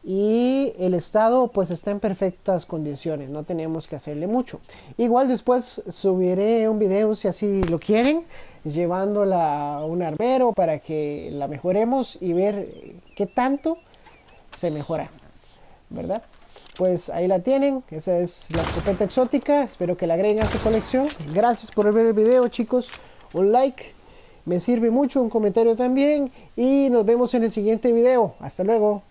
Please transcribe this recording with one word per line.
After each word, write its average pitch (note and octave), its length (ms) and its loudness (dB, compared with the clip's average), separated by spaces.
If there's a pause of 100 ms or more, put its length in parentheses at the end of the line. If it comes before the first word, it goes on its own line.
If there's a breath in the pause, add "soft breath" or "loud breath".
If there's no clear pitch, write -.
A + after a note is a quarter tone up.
Y A#3 760 0
el F#3 140 0
estado, A3+ 520 2
pues, F#3+ 240 -2
está F3 220 -6
en G3+ 80 -4
perfectas F#3 640 -2
condiciones, D3 640 -6
no D3+ 140 -8
tenemos D#3+ 420 -6
que - 80 -12
hacerle D3 320 -8
mucho. A#3+ 320 -2 (380 loud breath)
Igual A#3+ 320 2
después B3 600 -2
subiré F#3+ 800 0
un G#3+ 120 0
video, G#3+ 340 2
si G3+ 140 -4
así G3 340 0
lo E3+ 160 0
quieren, C4 460 0 (400 loud breath)
llevándola E3+ 1120 0
a D3+ 80 -6
un E3+ 180 -4
armero A#3 520 0
para D#3+ 260 0
que D3+ 520 -6
la C#3+ 140 -6
mejoremos G#3 760 -2
y F3 120 -2
ver G3 360 -2 (460)
qué G3+ 140 -4
tanto C#4+ 500 -2 (800 soft breath)
se E3+ 140 -4
mejora, D3+ 360 -6 (800 soft breath)
¿verdad? - 360 -8 (520 loud breath)
Pues F#3 320 0
ahí E3+ 200 -2
la F#3+ 100 2
tienen, C4+ 540 0
esa F3 260 -2
es - 320 -6
la D#3+ 120 -2
escopeta F#3+ 420 -2
exótica, C4 580 2
espero F3+ 340 -4
que F3 120 -4
la E3 60 2
agreguen G#3 280 2
a G#3 80 0
su G#3+ 80 -4
colección. A3+ 480 0 (260)
Gracias A3 380 2
por G#3 240 2
ver A3+ 120 4
el A3+ 60 4
video, A#3 360 4
chicos, A#3+ 420 -2 (440 loud breath)
un G3 180 4
like C4 400 0 (540 soft breath)
me F3 120 0
sirve A#3 320 2
mucho, C4 320 2
un A3+ 80 0
comentario A3 460 2
también, C4+ 560 0 (240 loud breath)
y C4+ 340 4
nos A3+ 160 4
vemos A#3+ 280 2
en A#3 100 2
el A3 80 -2
siguiente A3 400 0
video. A#3 480 4
Hasta - 240 -6
luego. G#3 460 2